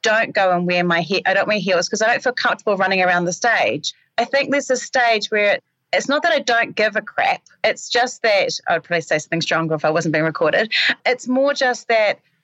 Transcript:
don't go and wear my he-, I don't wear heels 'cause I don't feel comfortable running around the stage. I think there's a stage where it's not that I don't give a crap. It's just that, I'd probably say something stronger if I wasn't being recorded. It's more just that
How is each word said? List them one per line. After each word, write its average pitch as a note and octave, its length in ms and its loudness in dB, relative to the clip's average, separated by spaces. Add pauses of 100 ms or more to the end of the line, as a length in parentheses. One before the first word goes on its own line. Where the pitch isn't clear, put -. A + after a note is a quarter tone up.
don't A3 320 0
go F#3+ 180 2
and F3 160 0
wear F3 160 0
my E3+ 160 2
he-, F3 260 -2
I F#3+ 80 2
don't F#3+ 140 0
wear G#3+ 120 0
heels F3+ 280 0
'cause G3+ 140 -4
I A3 60 2
don't A#3+ 140 0
feel B3+ 120 -2
comfortable G#3+ 420 -2
running F#3+ 260 0
around F3+ 220 2
the F3 100 -2
stage. D#3+ 600 0 (240)
I A#3 80 0
think C#4 260 -2
there's C#4+ 180 0
a B3+ 80 2
stage A#3 540 0
where G#3 280 2 (340)
it's - 160 -2
not D4 140 0
that E4+ 100 2
I C#4+ 60 2
don't A#3 360 -2
give G#3+ 220 0
a A3 40 -2
crap. C3+ 400 -4 (220)
It's - 260 -2
just A#3+ 340 -2
that, G3+ 260 2 (180)
I'd E3 160 0
probably E3+ 180 -2
say D#3 160 -2
something E3 220 -4
stronger D#3+ 360 -2
if D3+ 100 -2
I D#3 60 2
wasn't E3 220 0
being D#3 120 0
recorded. D#3+ 480 0 (320)
It's B3 200 -2
more C4+ 280 2
just B3 340 -2
that A3 320 2 (240)